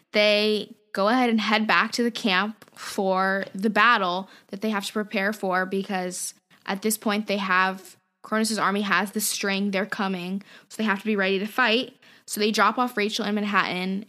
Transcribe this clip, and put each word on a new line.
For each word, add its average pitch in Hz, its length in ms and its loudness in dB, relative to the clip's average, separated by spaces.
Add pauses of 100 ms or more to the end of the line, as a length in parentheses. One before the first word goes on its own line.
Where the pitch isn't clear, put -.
(140)
they 208 600 2 (200)
go 196 160 2
ahead 247 200 4
and 226 120 2
head 214 260 2
back 220 240 4
to 240 120 -2
the 233 80 2
camp 208 540 -2 (100)
for 190 800 -2
the 196 160 -2
battle 202 600 2 (180)
that 196 140 -12
they 220 80 -2
have 202 160 -4
to - 80 -10
prepare 208 400 -2
for, 185 320 -2
because 190 680 -6 (320)
at 196 160 -4
this 220 160 0
point 214 300 -2
they 202 100 0
have, 190 600 0 (260)
Kronos' 220 340 -2
army 196 240 0
has 196 300 0
the 214 100 -4
string, 202 500 -2
they're 190 140 0
coming, 190 560 -4 (280)
so - 80 -14
they 220 80 -4
have 202 140 0
to - 60 -16
be 214 120 0
ready 190 220 2
to 196 60 -2
fight. 240 480 0 (320)
So - 140 -8
they 214 120 2
drop 214 260 4
off 247 200 -2
Rachel 214 280 -2
in 208 100 -2
Manhattan, 190 720 -2